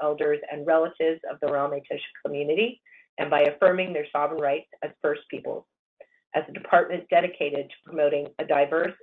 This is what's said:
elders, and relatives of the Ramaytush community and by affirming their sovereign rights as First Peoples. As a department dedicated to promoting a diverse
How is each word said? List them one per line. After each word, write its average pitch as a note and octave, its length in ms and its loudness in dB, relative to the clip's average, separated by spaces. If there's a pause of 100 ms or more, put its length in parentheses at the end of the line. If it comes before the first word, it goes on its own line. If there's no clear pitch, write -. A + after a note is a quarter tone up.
elders, D3+ 380 0 (120)
and D3 140 -10
relatives D#3+ 640 2
of C#3+ 120 -10
the D3 60 0
Ramaytush C#3+ 540 -4 (240)
community D3+ 560 -2 (360)
and D3 120 -2
by D3 120 4
affirming F3+ 520 2
their D3 180 -4
sovereign D#3+ 300 -2
rights C#3+ 260 -2 (160)
as D3+ 80 -6 (100)
First D3 280 0
Peoples. - 340 -8 (720)
As D3+ 140 0
a - 20 -16
department - 580 2
dedicated D3 600 0
to - 60 -20 (140)
promoting D3 380 0 (120)
a - 60 -4
diverse D3 580 2